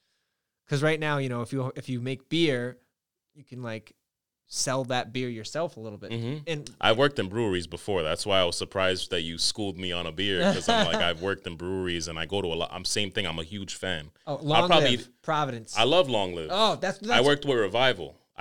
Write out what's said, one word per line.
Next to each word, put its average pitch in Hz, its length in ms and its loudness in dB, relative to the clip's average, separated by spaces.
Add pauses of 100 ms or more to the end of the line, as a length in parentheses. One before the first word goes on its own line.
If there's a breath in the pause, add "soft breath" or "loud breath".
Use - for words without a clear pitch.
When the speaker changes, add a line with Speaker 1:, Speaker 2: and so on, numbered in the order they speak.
(680)
Speaker 1:
'cause 143 160 0
right 156 160 2
now, 151 180 0
you 135 120 0
know, 120 120 -2
if 117 120 -8
you, 131 220 -2
if - 140 -10
you 123 100 -2
make 127 300 -6
beer, 127 480 2 (560)
you 147 100 -20
can, 127 200 -14
like, 110 320 -10 (520)
sell 131 360 0
that 123 300 -2
beer 127 160 -2
yourself 120 480 -6
a - 20 -12
little 110 180 -10
bit. 98 140 -12
Speaker 2:
Mm-hmm. 117 260 -4 (100)
Speaker 1:
And 151 220 -6 (120)
Speaker 2:
I've 110 160 6
worked 143 220 4
in 98 100 -2
breweries 95 380 0
before. 87 360 -2
That's 78 220 -2
why 98 140 4
I 92 40 6
was 85 140 2
surprised 92 540 0
that 87 100 0
you 82 160 -6
schooled 98 400 -2
me 92 140 -4
on 87 160 -4
a 82 40 -6
beer, 95 300 0 (120)
'cause 90 140 -2
I'm 226 200 4
like, 82 80 2
Speaker 1:
<laughs> - 60 0
Speaker 2:
I've 85 200 0
worked 95 260 -2
in 87 80 -6
breweries 87 520 -2
and 80 120 -8
I 82 60 -4
go 98 160 -2
to 92 60 -2
a 82 80 -2
lot. 82 160 -2
I'm 90 140 -8
same 104 260 0
thing. 104 160 -2
I'm 82 120 -4
a 82 40 -4
huge 95 320 -10
fan. 85 340 -4 (180)
Speaker 1:
Oh, 143 100 -4
Speaker 2:
I'll - 60 -12
Speaker 1:
Long 151 240 2
Speaker 2:
probably 151 300 6
Speaker 1:
Live, - 240 -16
Providence. 135 560 -4
Speaker 2:
I 110 80 4
love 156 240 6
Long 98 260 0
Live. 80 160 -6
Speaker 1:
Oh, 196 240 2
that's, 190 280 -4
Speaker 2:
I 208 40 -8
Speaker 1:
that's 226 180 2
Speaker 2:
worked 143 200 2
with 135 120 2
Revival. 101 580 0 (260)